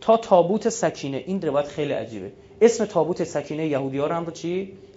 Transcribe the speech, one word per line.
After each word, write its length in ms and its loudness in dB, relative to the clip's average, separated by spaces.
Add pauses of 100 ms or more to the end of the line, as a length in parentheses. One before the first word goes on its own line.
تا 160 6
تابوت 520 4
سکینه، 480 -2 (100)
این 160 -4
روایت 260 0
خیلی 240 -4
عجیبه، 400 -8 (280)
اسم 240 6
تابوت 400 0
سکینه 420 -4
یهودی‌ها 400 -2
رو 80 -2
هم 100 -4
رو 80 -8
چی؟ 400 -6 (240)